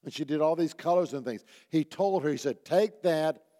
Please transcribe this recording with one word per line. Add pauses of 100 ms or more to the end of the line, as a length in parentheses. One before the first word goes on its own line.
And
she
did
all
these
colors
and
things. (240)
He
told
her,
he
said,
"Take
that (140)